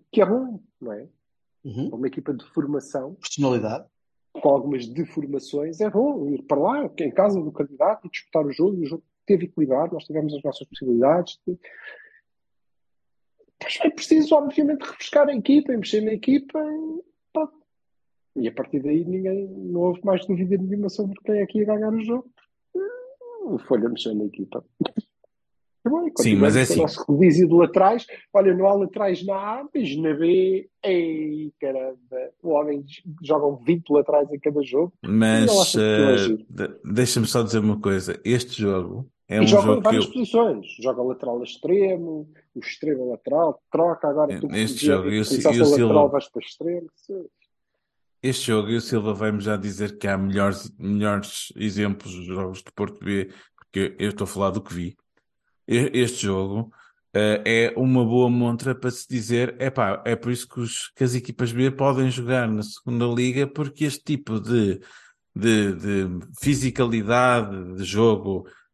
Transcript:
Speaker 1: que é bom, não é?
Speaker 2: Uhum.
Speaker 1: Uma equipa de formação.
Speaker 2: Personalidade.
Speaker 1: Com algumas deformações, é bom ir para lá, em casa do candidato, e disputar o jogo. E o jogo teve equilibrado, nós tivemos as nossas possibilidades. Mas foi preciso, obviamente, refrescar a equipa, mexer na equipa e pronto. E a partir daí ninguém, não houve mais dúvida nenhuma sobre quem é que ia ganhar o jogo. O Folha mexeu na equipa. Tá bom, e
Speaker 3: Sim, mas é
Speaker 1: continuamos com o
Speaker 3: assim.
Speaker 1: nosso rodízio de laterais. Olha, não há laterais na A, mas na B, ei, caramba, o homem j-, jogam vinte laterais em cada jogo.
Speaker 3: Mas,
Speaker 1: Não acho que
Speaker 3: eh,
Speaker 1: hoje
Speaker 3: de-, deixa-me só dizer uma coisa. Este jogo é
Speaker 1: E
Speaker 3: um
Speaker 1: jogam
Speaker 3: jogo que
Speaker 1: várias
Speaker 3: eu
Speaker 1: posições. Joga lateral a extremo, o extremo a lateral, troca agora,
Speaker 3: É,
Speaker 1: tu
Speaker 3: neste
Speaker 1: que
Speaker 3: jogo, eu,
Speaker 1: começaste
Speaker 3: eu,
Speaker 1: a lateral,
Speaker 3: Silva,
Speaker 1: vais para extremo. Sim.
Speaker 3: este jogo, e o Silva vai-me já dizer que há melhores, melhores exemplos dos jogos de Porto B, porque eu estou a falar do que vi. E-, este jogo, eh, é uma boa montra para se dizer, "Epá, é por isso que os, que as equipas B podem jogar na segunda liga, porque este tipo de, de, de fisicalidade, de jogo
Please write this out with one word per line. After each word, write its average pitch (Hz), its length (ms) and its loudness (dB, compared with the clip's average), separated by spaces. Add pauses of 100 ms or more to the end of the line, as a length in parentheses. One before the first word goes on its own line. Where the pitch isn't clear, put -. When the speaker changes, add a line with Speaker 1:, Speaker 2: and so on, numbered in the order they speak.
(120)
Speaker 1:
que 214 100 4
é 185 40 6
bom, 233 360 -2 (200)
não 117 120 -12
é? 117 140 -14 (580)
Speaker 2:
Uhum. 123 240 -6
Speaker 1:
Uma 127 180 -4
equipa 135 260 -6
de 117 200 -12
formação. 143 640 -6
Speaker 2:
Personalidade. - 720 -2 (480)
Speaker 1:
Com 214 160 0
algumas 135 380 0
deformações, 147 920 -6
é 214 100 0
bom 220 400 0
ir 135 140 -4
para 143 160 0
lá, 247 400 0
em 147 120 -2
casa 208 300 2
do 151 100 -6
candidato, 151 560 -2
e - 20 -20
disputar - 360 -2
o 143 60 -4
jogo. 185 280 0
E 165 40 -4
o 139 40 -4
jogo 165 160 -10 (220)
teve 175 200 2
equilibrado, 151 480 0
nós 151 120 -8
tivemos 151 280 -4
as 139 80 -10
nossas - 260 -8
possibilidades. 135 720 0 (2250)
Mas - 140 -10
foi - 160 0
preciso, 311 440 4
obviamente, 294 460 2
refrescar - 480 0
a 277 60 -2
equipa, 277 380 4
mexer 214 280 -2
na 220 120 -2
equipa 277 460 0
e 311 420 -6 (300)
pronto. 311 220 -4 (840)
E 120 120 -2
a 107 40 -6
partir 135 300 -6
daí 151 240 0
ninguém, 190 420 -4
não 180 340 -6
houve 180 220 -2
mais 190 220 0
dúvida 185 320 0
nenhuma 190 320 -4
sobre 196 340 -6
quem 214 160 0
é 196 60 0
que - 140 -2
ia 208 60 2
ganhar 214 280 0
o 226 100 -2
jogo. 240 260 -6 (1160)
O - 140 -4
Folha 117 280 0
mexeu 113 280 -6
na 104 100 -4
equipa. - 400 -10 (1160)
Tá 233 60 0
bom, 330 180 2
e - 140 -4
Speaker 3:
Sim, 110 140 4
mas 104 200 6
é 131 60 6
Speaker 1:
continuamos 123 60 2
com - 140 2
o 156 40 4
Speaker 3:
assim. - 140 -4
Speaker 1:
nosso - 120 -2
rodízio 165 360 6
de 156 60 2
laterais. 185 520 6 (280)
Olha, 190 220 6
não 190 120 2
há 202 60 4
laterais 190 520 -2
na 196 100 -4
A, 220 380 -8
mas 156 240 -4
na 156 160 0
B, 185 560 2 (120)
ei, 156 760 -2
caramba, 131 720 -8 (100)
o 165 100 -4
homem 147 320 0
j-, - 200 -20 (180)
jogam 143 360 0
vinte 170 320 0
laterais 147 420 2
em 143 80 -8
cada 147 240 -2
jogo. 139 300 -2 (100)
Speaker 3:
Mas, 110 440 4
Speaker 1:
Não 202 140 6
acho - 160 2
que 107 60 4
Speaker 3:
eh, 107 300 4
Speaker 1:
hoje 110 360 0
Speaker 3:
de-, - 260 -8 (180)
deixa-me 120 340 2
só 120 160 2
dizer 110 160 0
uma 104 220 2
coisa. 95 420 -2
Este 120 380 -2
jogo 95 480 -2 (180)
é 101 120 0
Speaker 1:
E - 20 4
Speaker 3:
um 110 60 6
Speaker 1:
jogam 202 180 8
Speaker 3:
jogo 214 140 4
que 196 40 0
Speaker 1:
várias 214 220 4
Speaker 3:
eu - 80 -8
Speaker 1:
posições. 220 540 0 (120)
Joga 123 240 -4
lateral 123 380 -6
a - 20 -10
extremo, 170 840 -2 (260)
o 156 40 -12
extremo 147 440 -6
a 123 80 -4
lateral, 147 580 -2
troca 165 380 0
agora, 143 280 2
Speaker 3:
É, - 40 -8
Speaker 1:
tu - 80 -4
Speaker 3:
neste 110 320 -2
Speaker 1:
que 147 60 0
Speaker 3:
jogo, 95 240 2
eu, 107 160 0
Speaker 1:
começaste 117 180 0
Speaker 3:
eu, 120 220 6
Speaker 1:
a - 20 8
lateral, 147 80 6
Speaker 3:
Silva, 139 320 6
Speaker 1:
vais 143 240 -4
para 113 100 -10
extremo. 170 540 -8
Sim. 185 300 -12 (960)
Speaker 3:
este 127 240 -4
jogo, 107 220 2
e 117 80 0
o 113 40 -4
Silva 107 320 -2
vai-me 104 280 -2
já 107 160 -2
dizer 101 400 -6
que 101 100 -6
há 98 100 0
melhores, 98 600 -2
melhores 104 800 -4
exemplos 101 580 -4
dos 87 100 -14
jogos 92 380 -8
de - 80 -20
Porto - 320 -8
B, 95 260 -4 (280)
porque - 420 -4
eu 101 120 -2
estou 104 120 -6
a 95 40 -4
falar 98 240 -2
do 107 100 -4
que - 120 -14
vi. 87 220 -8 (720)
E-, 123 280 2
este 120 300 0
jogo, 98 480 -4 (440)
eh, 104 260 2 (320)
é - 60 -
uma 127 240 4
boa 120 260 4
montra 120 460 0
para 127 160 -4
se - 160 -12
dizer, 120 540 -2
"Epá, 123 440 -2
é 120 80 -2
por 117 160 -4
isso 123 180 -6
que - 120 -12
os, - 340 -8
que 135 120 0
as 123 100 0
equipas 120 380 -4
B 127 180 0
podem 131 400 0
jogar 120 380 -2
na 107 120 -2
segunda 120 440 -4
liga, 123 420 0
porque 147 380 -6
este 143 180 -6
tipo 110 380 -4
de, 104 400 0 (520)
de, 104 400 2
de 92 460 -4 (220)
fisicalidade, 117 1300 0
de 95 100 -8
jogo 101 600 2 (280)